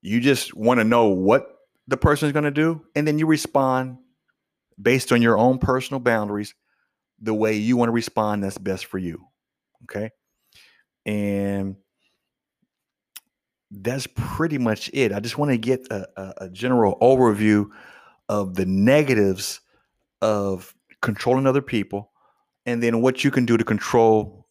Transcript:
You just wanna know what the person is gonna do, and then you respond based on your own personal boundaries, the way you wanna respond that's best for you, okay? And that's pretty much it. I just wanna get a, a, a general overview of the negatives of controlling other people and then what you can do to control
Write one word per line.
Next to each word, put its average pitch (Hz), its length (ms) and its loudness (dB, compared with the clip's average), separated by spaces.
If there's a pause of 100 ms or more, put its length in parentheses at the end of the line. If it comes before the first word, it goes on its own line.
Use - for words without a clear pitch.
You 113 180 0
just 131 340 0
wanna 117 300 2
know 117 240 4
what 95 400 2 (400)
the 135 80 -2
person 151 300 0
is 143 60 0
gonna 147 180 -2
do, 156 320 -2 (120)
and 147 120 0
then 151 120 0
you 160 80 0
respond 131 720 0 (840)
based 123 320 2
on 120 100 4
your 117 160 4
own 127 200 2
personal 131 420 -2
boundaries, 104 540 -2 (680)
the 110 140 -4
way 110 220 0
you 113 200 0
wanna 120 160 0
respond 107 520 -2
that's 98 140 -8
best 95 280 -8
for - 120 -10
you, 85 260 -10 (600)
okay? 110 260 -10 (960)
And 101 680 -4 (1900)
that's 117 440 -8
pretty 160 440 -4
much 113 340 -2
it. 120 200 0
I 101 80 -4
just 117 180 -8
wanna 143 180 0
get 127 340 -2
a, 98 160 -8 (100)
a, 95 260 -14
a 95 80 -14
general 110 500 2
overview 107 680 4 (600)
of 98 260 -4
the 92 120 -2
negatives 104 920 2 (640)
of 101 520 -4 (260)
controlling 127 460 0
other 131 160 2
people 101 480 -6 (560)
and 120 160 -4
then 117 200 0
what 131 220 0
you 139 60 2
can 131 140 0
do 117 120 2
to 110 80 2
control 110 880 0